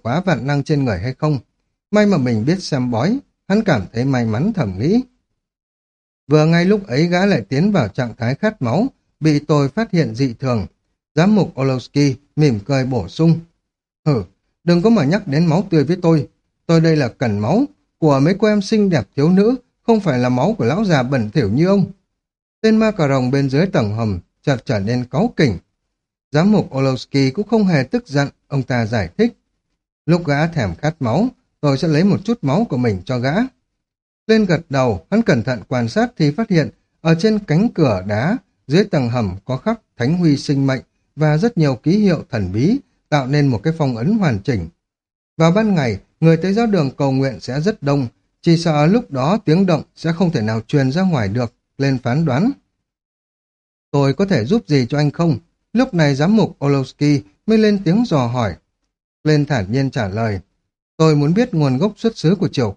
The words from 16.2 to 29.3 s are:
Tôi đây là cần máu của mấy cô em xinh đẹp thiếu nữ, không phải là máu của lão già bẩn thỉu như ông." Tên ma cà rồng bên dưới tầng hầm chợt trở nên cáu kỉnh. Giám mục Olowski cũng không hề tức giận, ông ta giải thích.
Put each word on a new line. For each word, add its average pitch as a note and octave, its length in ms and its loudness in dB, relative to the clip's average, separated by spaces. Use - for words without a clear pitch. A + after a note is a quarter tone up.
Tôi E3 160 2
đây D#3+ 140 2
là C#3+ 120 0
cần G#2+ 320 -4
máu E3 260 0
của C#3+ 220 2
mấy D#3+ 200 2
cô A3 80 2
em G#3+ 140 2
xinh G3+ 280 0
đẹp C#3 260 -2
thiếu C#3+ 140 2
nữ, G3+ 260 2
không A3+ 180 2
phải D3 200 0
là B2 100 0
máu C3+ 280 0
của - 80 -2
lão E3+ 200 0
già D3+ 180 2
bẩn B2 260 -2
thỉu A2+ 200 -2
như C#3+ 180 0
ông." G3 240 2
Tên A3 160 2
ma A3 140 2
cà E3 160 0
rồng C3 240 0
bên C#3 180 0
dưới C#3+ 180 0
tầng A2+ 280 -2
hầm A2 240 -2
chợt C#3 240 -2
trở A2 140 -2
nên A#2+ 260 -2
cáu G3 300 -2
kỉnh. A2 220 0
Giám E3+ 200 4
mục - 220 0
Olowski C3+ 580 0
cũng G#3 160 -6
không A3 180 2
hề D#3+ 180 2
tức A#2+ 240 -4
giận, C#3 220 -2
ông C#3 160 -2
ta A#2+ 220 -2
giải G2+ 320 -4
thích. A#3 200 0